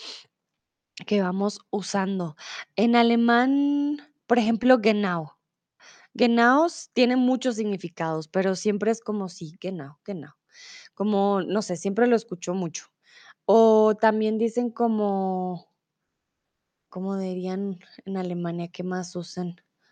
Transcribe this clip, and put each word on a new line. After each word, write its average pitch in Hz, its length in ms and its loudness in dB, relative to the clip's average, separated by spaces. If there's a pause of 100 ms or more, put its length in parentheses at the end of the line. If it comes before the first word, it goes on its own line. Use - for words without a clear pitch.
(1080)
que 202 160 0
vamos 196 380 -2 (100)
usando. 190 680 -4 (400)
En 233 200 4
alemán, 262 1000 2 (280)
por 240 120 2
ejemplo, 233 400 4
genau. 202 600 0 (760)
Genau 247 520 4
s-, - 260 -8
tiene 247 240 2
muchos 254 400 2
significados, 170 720 -4
pero 190 280 0
siempre 208 340 0
es 226 100 -2
como, 208 280 -6
"Sí, 170 320 -14
genau, 160 440 -10
genau". 165 320 -12 (580)
Como, 202 480 0
no 202 200 -2
sé, 175 140 -6
siempre 202 320 0
lo 240 80 4
escucho 180 380 -6
mucho. 175 320 -6 (600)
O 220 500 6
también 220 420 0
dicen 233 320 -2
como, 190 1000 -2 (1200)
¿cómo 190 300 -6
dirían 185 600 -6 (240)
en 196 120 -6
Alemania? 175 520 -6
¿Qué 180 160 -10
más 180 320 -6
usan 175 400 -8 (360)